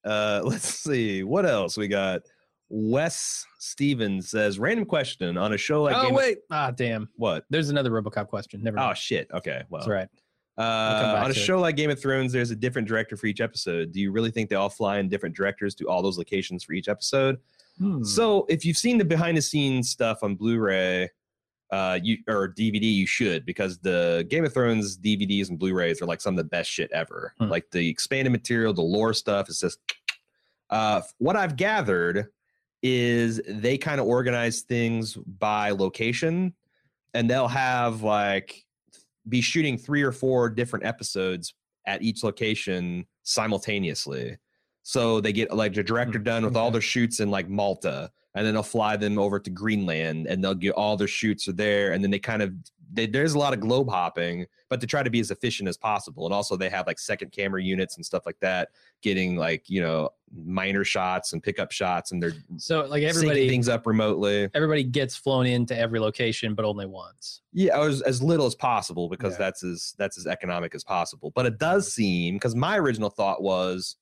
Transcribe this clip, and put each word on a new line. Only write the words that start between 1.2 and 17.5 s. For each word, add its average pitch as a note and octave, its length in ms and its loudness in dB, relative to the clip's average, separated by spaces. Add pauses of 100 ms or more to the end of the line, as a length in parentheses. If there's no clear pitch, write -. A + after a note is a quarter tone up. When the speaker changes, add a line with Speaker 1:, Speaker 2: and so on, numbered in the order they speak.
Speaker 1:
What E3+ 240 2
else G2+ 300 2
we G#2 100 -2
got? F#2+ 360 0 (460)
Wes A#2+ 760 -2 (160)
Stevens A2 720 -2
says, G#2 280 2
"Random G3 280 0
question. F#2+ 500 -2
On G#2 160 0
a G#2 40 2
show D3+ 260 2
like C#3+ 140 2
Speaker 2:
Oh, C4 60 2
Speaker 1:
Game B3+ 100 2
of" C4 40 4
Speaker 2:
wait. B3+ 220 2 (120)
Ah, D3 200 0
damn. A2+ 440 -2
Speaker 1:
What? F#2+ 360 0
Speaker 2:
There's D3 200 0
another C#3 220 2
RoboCop G#2+ 360 -2
question. G2+ 360 -8
Never G#2+ 160 -2
Speaker 1:
Oh, C3 60 2
Speaker 2:
mind. F#2 120 0
Speaker 1:
shit. - 340 -4
Okay. C#2 360 -6
Well. D#2 140 -10
Speaker 2:
That's - 60 -6
all G#2 60 0
right. F#2+ 140 -2 (480)
Speaker 1:
Uh, A2 380 0
Speaker 2:
We'll G#2+ 100 2
come G#2+ 100 2
back G#2+ 120 2
Speaker 1:
on C3+ 40 0
a C3+ 40 0
Speaker 2:
to C3 60 0
it. - 40 0
Speaker 1:
show F#3 160 4
like E3 160 2
Game D3+ 140 2
of C#3 100 -2
Thrones, C3 320 0
there's A#2+ 180 0
a A2 60 -4
different B2 320 -2
director A2+ 280 -2
for A2+ 120 -6
each G#2 120 -4
episode. E2+ 520 -2
Do G2 80 -4
you G2 100 0
really A2+ 220 0
think A2 180 -2
they G2+ 60 2
all G2 120 2
fly G2+ 300 -2
in G2 100 0
different F2+ 280 -2
directors G2 400 -2
to - 120 -6
all F2+ 140 2
those F#2 160 0
locations F#2 460 -4
for - 80 -10
each F#2 160 -4
episode? C3+ 500 0 (400)